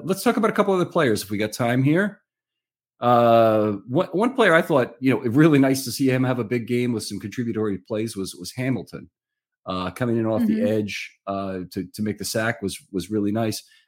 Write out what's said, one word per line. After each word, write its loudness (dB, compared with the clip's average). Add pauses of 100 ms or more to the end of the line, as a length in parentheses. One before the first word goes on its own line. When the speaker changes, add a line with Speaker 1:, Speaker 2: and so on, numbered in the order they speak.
Speaker 1:
let's -4
talk 0
about 2
a -2
couple 2
other 0
players 0
if -14
we -6
got -2
time 0
here. 0 (800)
Uh, 4 (140)
one, 0
one -2
player 4
I 6
thought, 0
you 2
know, 0
really 4
nice 4
to -8
see 0
him 2
have 0
a -2
big -4
game -2
with -4
some -10
contributory -4
plays -6
was, -8
was -14
Hamilton, -6 (560)
uh, -6
coming -2
in 0
off 0
the 2
Speaker 2:
Mm-hmm. 0
Speaker 1:
edge, -4 (100)
uh, -6 (120)
to, -8
to -10
make -4
the -10
sack -4
was, -6 (120)
was -6
really -2
nice. -4 (260)